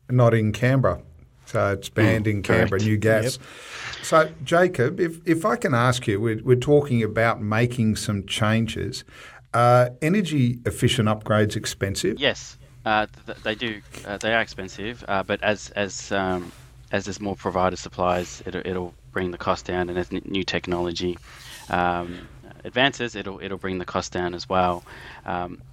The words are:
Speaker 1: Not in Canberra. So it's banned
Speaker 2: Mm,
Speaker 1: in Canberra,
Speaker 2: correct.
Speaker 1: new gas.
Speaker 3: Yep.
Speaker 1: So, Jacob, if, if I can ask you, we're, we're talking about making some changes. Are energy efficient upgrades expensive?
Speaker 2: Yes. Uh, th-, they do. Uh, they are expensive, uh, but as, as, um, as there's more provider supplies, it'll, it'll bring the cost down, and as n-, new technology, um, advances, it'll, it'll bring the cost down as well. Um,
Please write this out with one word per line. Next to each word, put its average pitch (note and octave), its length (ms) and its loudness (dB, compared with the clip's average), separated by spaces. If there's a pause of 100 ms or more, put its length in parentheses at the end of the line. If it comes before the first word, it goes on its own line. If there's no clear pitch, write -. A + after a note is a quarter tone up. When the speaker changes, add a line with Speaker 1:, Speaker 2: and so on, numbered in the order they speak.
Speaker 1:
Not B2 240 6
in G#2+ 180 2
Canberra. B2 500 2 (460)
So G2+ 260 2
it's F#2+ 160 -6
banned G#2+ 360 4
Speaker 2:
Mm, G#2+ 60 4
Speaker 1:
in G2+ 100 0
Canberra, F#2 280 4
Speaker 2:
correct. G2 160 2
Speaker 1:
new G#2+ 120 4
gas. A2 260 4 (140)
Speaker 3:
Yep. - 640 -14
Speaker 1:
So, D#3+ 260 4 (140)
Jacob, E3+ 560 2
if, E3+ 280 -2
if E3 180 2
I D#3+ 100 4
can F3 200 0
ask B2 320 2
you, G2+ 120 2
we're, A2 240 0
we're B2 120 6
talking C#3 480 4
about G#2+ 360 2
making A2 580 2
some G2+ 280 -4
changes. G#2+ 800 0 (500)
Are B2 380 6 (100)
energy D3+ 640 2
efficient G#2+ 420 2
upgrades G#2+ 480 2
expensive? G#2+ 640 -4
Speaker 2:
Yes. - 380 -2 (260)
Uh, G#2+ 220 2 (220)
th-, A2 160 -12
they A2 100 -2
do. G#2+ 260 -6 (260)
Uh, G2+ 120 -8
they A2 160 0
are A2+ 80 4
expensive, G2+ 640 -10
uh, G2 140 0
but G2+ 220 -4
as, G#2 320 0
as, G2+ 360 -4
um, F#2 400 -2 (400)
as G2+ 140 -2
there's F#2+ 140 -8
more G2+ 160 -4
provider F2+ 400 0
supplies, F2+ 720 -4
it'll, F2+ 180 -8
it'll F2+ 280 -6 (180)
bring F#2 180 -4
the F2 80 -10
cost - 280 -2
down, F2+ 240 -2
and F2+ 100 -4
as F2 120 -6
n-, F#2 140 -6
new F#2+ 180 -4
technology, F2 720 -4 (540)
um, F2 580 -2 (360)
advances, B2 520 -2
it'll, G2 240 -10
it'll F#2+ 200 -8
bring F#2 180 -4
the F2+ 80 -6
cost - 260 -4
down F2+ 220 -4
as E2+ 160 -12
well. F2+ 340 2 (440)
Um, F2+ 340 -6 (120)